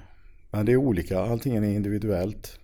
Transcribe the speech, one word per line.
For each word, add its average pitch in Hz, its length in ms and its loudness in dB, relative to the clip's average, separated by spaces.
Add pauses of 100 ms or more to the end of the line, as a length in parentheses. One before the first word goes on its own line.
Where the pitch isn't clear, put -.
(520)
Men 104 140 0
det 117 60 4
är 127 60 6
olika, 95 420 2
allting 117 360 0
är 107 80 2
individuellt. 104 1000 -2